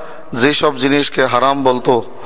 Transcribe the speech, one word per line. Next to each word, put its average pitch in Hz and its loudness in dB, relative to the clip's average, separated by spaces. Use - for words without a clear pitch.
যেসব 143 0
জিনিসকে 135 0
হারাম 135 2
বলতো, 127 2